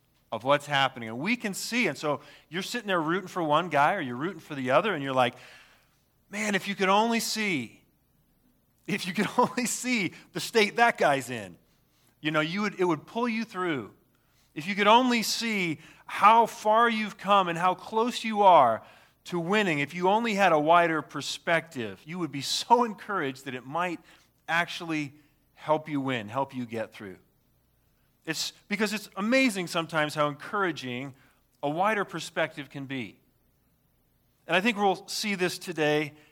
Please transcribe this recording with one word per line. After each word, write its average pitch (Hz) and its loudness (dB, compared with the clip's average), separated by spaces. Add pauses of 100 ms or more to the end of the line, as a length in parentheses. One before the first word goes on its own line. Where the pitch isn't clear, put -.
(320)
of 113 -8
what's 143 4
happening. 135 -2
And 117 -8
we 202 -2
can 226 -6
see. 226 -4
And 143 -4
so 147 -2 (260)
you're 175 -8
sitting 220 -8
there 180 0
rooting 180 -2
for 175 -6
one 156 0
guy 151 2
or 202 -4
you're 127 -6
rooting 160 -8
for 156 -14
the 127 -2
other, 185 4
and 143 -4
you're 139 -4
like, 123 2 (1000)
"Man, 208 -2
if 190 -4
you 196 -6
could 190 0
only 220 2
see, 190 -4 (1040)
if 180 -4
you 180 -8
could 185 0
<laughs> - 0
only 247 2
see 233 -2 (180)
the 170 -8
state 208 2
that 233 4
guy's 139 2
in, 101 -10 (640)
you 151 -2
know, 156 0
you 165 -2
would, 185 -4
it 185 2
would 156 -2
pull 240 -4
you 226 -4
through. 165 -6 (640)
If 160 -8
you 202 -4
could 202 4
only 240 6
see 196 -2 (260)
how 220 6
far 220 2
you've 214 -4
come 190 4
and 165 -4
how 185 2
close 226 -2
you 214 0
are 131 8 (420)
to 175 -4
winning, 175 2
if 143 -4
you 180 2
only 220 2
had 196 4
a 156 6
wider 165 4
perspective, 147 -4
you 170 -12
would 160 -4
be 139 -8
so - 2
encouraged 180 -6
that 127 -8
it 123 -14
might 165 -6 (480)
actually 160 -4 (400)
help 156 -2
you 143 -4
win, 127 -4
help 131 -4
you 127 -8
get 110 -8
through." 95 -14 (1120)
It's - -6 (160)
because 208 -2
it's 208 -6
amazing 214 0
sometimes 156 -2
how 151 0
encouraging 139 -6 (480)
a 143 -2
wider 196 0
perspective 156 -6
can 143 -12
be. 127 -10 (1300)
And 165 0
I 185 4
think 226 0
we'll 196 0
see 202 -4
this 175 -2
today 151 -2 (200)